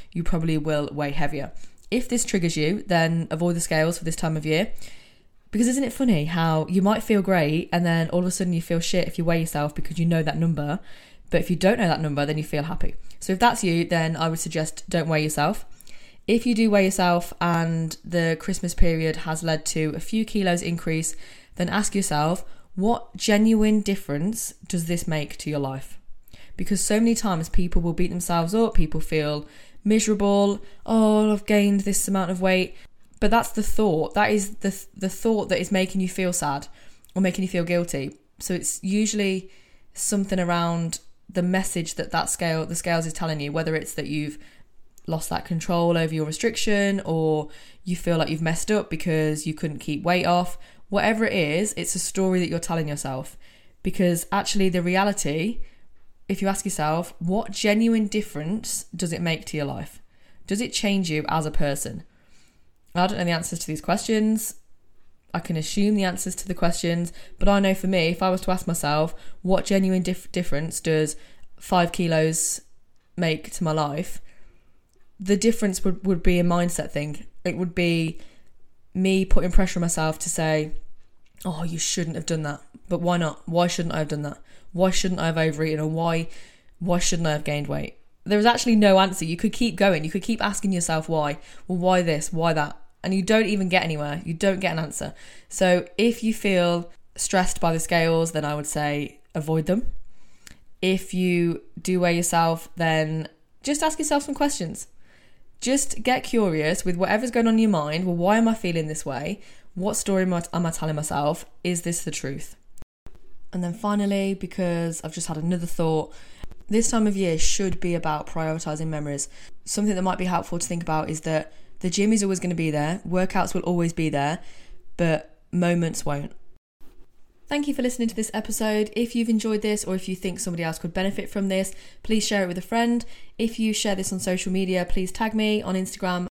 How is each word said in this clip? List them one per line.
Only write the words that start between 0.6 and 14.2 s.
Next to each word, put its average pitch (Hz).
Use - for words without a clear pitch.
weigh 143
heavier. 143
If 247
this 240
triggers 170
you, 156
then 165
avoid 175
the 170
scales 160
for 175
this 160
time 160
of 156
year. 160
Because 226
isn't 262
it 233
funny 190
how 165
you 185
might 214
feel 202
great 170
and 175
then 165
all 180
of 180
a 185
sudden 180
you 165
feel 170
shit -
if -
you 170
weigh 165
yourself 147
because 165
you 165
know 165
that 151
number, 156
but 160
if 165
you 175
don't 202
know 190
that 160
number, 143
then 151
you 151
feel 147
happy. -
So -
if 185
that's 233
you, 170
then 160
I 160